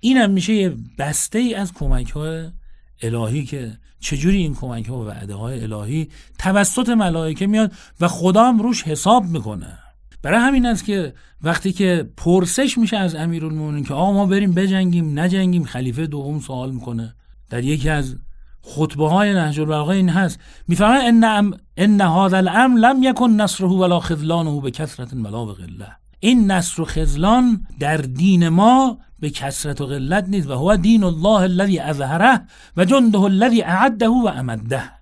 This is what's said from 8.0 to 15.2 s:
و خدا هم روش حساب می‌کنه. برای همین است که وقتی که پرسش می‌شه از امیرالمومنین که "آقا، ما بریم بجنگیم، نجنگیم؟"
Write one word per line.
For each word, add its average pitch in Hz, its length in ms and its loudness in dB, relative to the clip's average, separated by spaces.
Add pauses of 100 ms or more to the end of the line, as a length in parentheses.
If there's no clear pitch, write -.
و 175 80 2
خدا 180 360 2
هم 247 140 4
روش 233 240 -2
حساب 190 420 2
می‌کنه. 110 540 -8 (440)
برای 185 180 0
همین 254 260 2
است 226 180 -2
که 185 300 -4 (280)
وقتی 170 300 -2
که 180 440 0
پرسش 185 600 0
می‌شه 226 180 0
از 185 180 -2
امیرالمومنین 156 720 -6
که 139 100 -8
"آقا، 175 180 0
ما 202 140 2
بریم 196 260 2
بجنگیم، 175 680 0
نجنگیم؟" 180 460 0